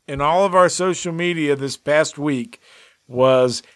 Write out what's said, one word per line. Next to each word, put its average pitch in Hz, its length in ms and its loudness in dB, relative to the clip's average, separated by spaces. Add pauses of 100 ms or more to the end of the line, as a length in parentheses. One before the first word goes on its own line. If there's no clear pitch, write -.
in 139 140 -8
all 165 240 2
of 185 100 -2
our 180 140 6
social 175 440 -4
media 165 440 -2
this 135 200 -8
past 147 420 0
week 135 420 -4 (460)
was 127 560 2 (140)